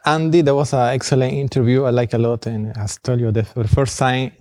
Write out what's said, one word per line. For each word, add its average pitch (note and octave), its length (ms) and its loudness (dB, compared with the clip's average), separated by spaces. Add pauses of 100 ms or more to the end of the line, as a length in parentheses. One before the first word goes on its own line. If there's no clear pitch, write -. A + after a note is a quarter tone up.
Andy. D#3+ 360 2
That C#3 120 4
was C#3 180 0
an B2+ 220 0
excellent C3 380 0
interview. C3+ 500 0
I B2+ 80 2
like A#2+ 240 0
a A2+ 40 0
lot, A#2 280 -2
and A2 320 -6
as G#2 240 -8
I - 60 -8
told B2 100 0
you, A2+ 140 0
the, A2 100 0
for A2+ 220 -6
the G#2 40 -2
first C3+ 300 0
time C3 320 0 (100)